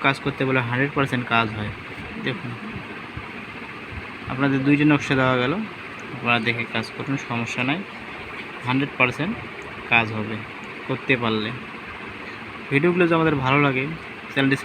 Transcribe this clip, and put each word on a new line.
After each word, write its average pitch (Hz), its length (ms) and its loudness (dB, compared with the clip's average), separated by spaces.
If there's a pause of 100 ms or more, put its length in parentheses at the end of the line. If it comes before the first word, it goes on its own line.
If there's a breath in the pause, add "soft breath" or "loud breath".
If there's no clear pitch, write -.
কাজ 135 180 6
করতে 143 240 0
বলে 131 200 4
হান্ড্রেড 131 280 2
পার্সেন্ট 127 280 2 (100)
কাজ 113 120 6 (100)
হয়। 104 160 -4 (520)
দেখুন, - 260 -4 (1800)
আপনাদের 135 340 4
দুইটা 143 260 6
নকশা 143 280 4
দেওয়া 127 220 6
গেল, 127 100 2 (600)
আপনারা 120 320 2
দেখে 117 180 2 (100)
কাজ 113 200 0
করুন, 135 200 -2 (140)
সমস্যা 117 400 -2
নাই, 156 100 2 (880)
হান্ড্রেড 135 320 2
পার্সেন্ট 135 340 2 (600)
কাজ 117 140 6 (100)
হবে 107 200 -4 (520)
করতে 135 340 2
পারলে। 110 280 2 (1200)
ভিডিওগুলো 170 340 4
যদি 170 140 4
আমাদের 160 260 4
ভালো 131 220 6
লাগে, 131 180 2 (480)
চ্যানেলটি 135 320 4